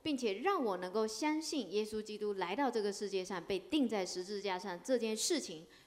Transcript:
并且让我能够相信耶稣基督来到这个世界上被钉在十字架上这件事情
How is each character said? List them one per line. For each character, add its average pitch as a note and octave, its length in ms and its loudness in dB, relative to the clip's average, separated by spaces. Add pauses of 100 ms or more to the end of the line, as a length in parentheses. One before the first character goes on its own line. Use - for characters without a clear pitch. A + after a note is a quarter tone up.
并 - 160 0
且 A#3+ 180 0
让 D#4 300 2
我 G3+ 120 2
能 F3+ 160 -4
够 A3 120 2
相 D4+ 380 0
信 C#4 300 -2
耶 G#3 120 2
稣 G#3+ 160 -4
基 G#3+ 160 -6
督 G#3 180 -2
来 F#3 200 -2
到 C#4 160 4
这 A3+ 100 2
个 G3+ 120 2
世 G3+ 180 -4
界 F#3+ 140 0
上 F#3 200 -4
被 F#3+ 140 0
钉 C#4+ 300 2
在 G3+ 180 2
十 F3+ 160 -4
字 G3 180 -4
架 G3 160 0
上 F3+ 240 -6
这 B3+ 160 4
件 A3 200 0
事 C4+ 240 2
情 D#3+ 260 -8 (200)